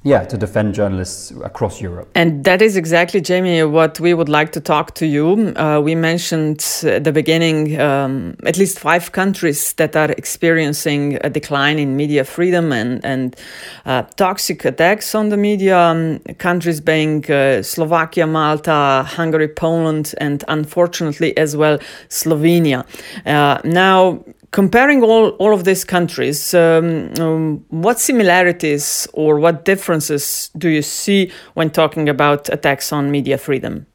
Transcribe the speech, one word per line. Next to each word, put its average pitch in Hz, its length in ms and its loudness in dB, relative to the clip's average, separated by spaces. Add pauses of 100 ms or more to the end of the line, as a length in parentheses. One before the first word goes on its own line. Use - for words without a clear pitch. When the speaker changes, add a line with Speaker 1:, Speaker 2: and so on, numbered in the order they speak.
Speaker 1:
yeah, 139 220 2
to - 140 -6
defend 107 340 -2
journalists 95 580 -4 (140)
across - 340 -6
Europe. 87 360 -12
Speaker 2:
And 165 300 0
that 185 180 4
is 214 160 4
exactly, 170 420 0
Jamie, 175 440 0
what 156 360 2
we 175 140 2
would 165 160 0
like 151 220 0
to 160 80 -6
talk 147 340 -2
to 165 120 -4
you. 165 480 0
Uh, 151 240 0
we 151 160 0
mentioned 165 680 -2 (200)
at 123 200 0
the 156 80 0
beginning, 156 680 0
um, 135 560 -2 (120)
at 160 100 0
least 190 220 0
five 170 340 0
countries 185 600 -2
that 151 220 -2
are 156 160 2
experiencing 147 1080 -2
a 143 60 -2
decline 143 500 -2
in 139 180 -2
media 147 280 0
freedom 175 480 0
and, 120 320 -4
and, 131 320 -4 (480)
uh, 127 200 -2 (120)
toxic 190 480 -2
attacks - 500 0
on 214 140 0
the 208 80 0
media, 202 400 2
um, 165 420 2 (200)
countries 175 420 -2
being, 156 500 0
uh, 135 320 2
Slovakia, 160 640 0
Malta, 151 800 0
Hungary, 156 420 -2
Poland, 160 680 -2
and 143 320 -4
unfortunately 160 880 -2
as 151 220 0
well 151 200 2 (300)
Slovenia. 160 760 0 (400)
Uh, 143 380 2
now, 185 600 4 (280)
comparing 254 480 4
all, 220 280 6 (100)
all 214 160 4
of 190 80 -2
these 190 220 0
countries, 151 680 -2
um, 165 680 4
um, 160 480 -2
what 190 320 0
similarities 175 1120 2
or 151 260 2
what 165 260 2
differences 156 960 -2
do 165 100 -2
you 156 140 2
see 196 480 -2 (240)
when 160 160 -2
talking 156 380 0
about 147 400 0
attacks 156 440 -2
on 143 200 -2
media 135 260 -2
freedom? - 560 -6